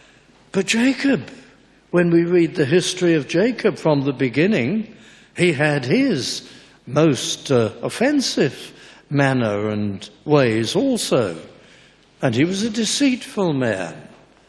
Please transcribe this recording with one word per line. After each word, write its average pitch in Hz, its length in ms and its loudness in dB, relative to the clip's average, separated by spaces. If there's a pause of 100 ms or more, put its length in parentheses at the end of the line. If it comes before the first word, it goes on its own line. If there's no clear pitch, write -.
(520)
But 190 160 -2
Jacob, 233 640 0 (640)
when 175 180 2
we 170 140 4
read 170 320 2
the 147 100 0
history 170 480 2
of 147 140 0
Jacob 202 500 0
from 147 240 2
the 135 120 -2
beginning, 143 800 0 (440)
He 175 160 2
had 143 320 0
his 180 640 -2 (380)
most, 143 640 0
uh, 117 200 2 (100)
offensive 233 920 -2 (360)
manner 123 600 0
and 104 400 -6 (140)
ways 120 520 2
also. 170 640 0 (840)
And 127 120 0
he 127 120 2
was 196 180 -2
a 233 60 -2
deceitful 214 840 -2
man. 95 540 -4 (420)